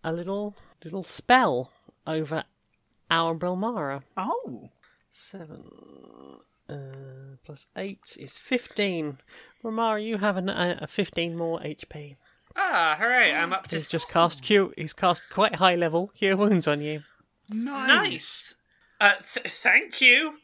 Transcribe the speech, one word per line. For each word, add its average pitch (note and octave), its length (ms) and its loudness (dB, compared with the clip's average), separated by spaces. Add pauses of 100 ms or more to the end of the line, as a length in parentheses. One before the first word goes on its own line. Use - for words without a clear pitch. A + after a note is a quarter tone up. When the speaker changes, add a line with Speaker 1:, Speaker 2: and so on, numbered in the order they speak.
Speaker 1:
a D#3+ 80 -4
little, G3+ 440 -6 (280)
little F#3 200 -8
spell F3 680 2 (340)
over D#3 380 -4 (640)
our E3 240 2
Brilmara. F3+ 680 -4 (140)
Speaker 2:
Oh. A#3 540 -6 (400)
Speaker 1:
Seven, - 540 -18 (1040)
uh, C3+ 760 -16
plus - 220 -16 (100)
eight - 440 -10
is - 180 -16
fifteen. F3+ 800 -4 (440)
Brilmara, A3 420 -2
you A3 140 -4
have G3 180 0
an, F#3 120 -2
a, F3 340 -2
a D3+ 40 -10
fifteen E3+ 500 -4
more E3 280 -2
H D3 240 -10
P. C#3+ 280 -16 (380)
Speaker 3:
Ah, F#3 440 2
hooray, A3+ 360 4
I'm E3+ 180 0
up F#3 160 -4
to E3 80 -4
Speaker 1:
He's D3+ 140 -4
just E3 180 -2
Speaker 3:
s- - 40 -14
Speaker 1:
cast E3+ 300 4
cure, G3+ 340 4
he's D#3 160 -10
cast - 380 0
quite G#3+ 260 2
high F3+ 180 4
level E3+ 420 0
cure F#3+ 200 2
wounds G3 320 4
on D3 120 2
you. D3+ 220 -6 (460)
Speaker 2:
Nice. C4 400 -4
Speaker 3:
Nice. - 680 2 (460)
Uh, G3+ 120 8 (220)
th-, A#3+ 180 -6
thank - 480 2
you. C#4+ 440 6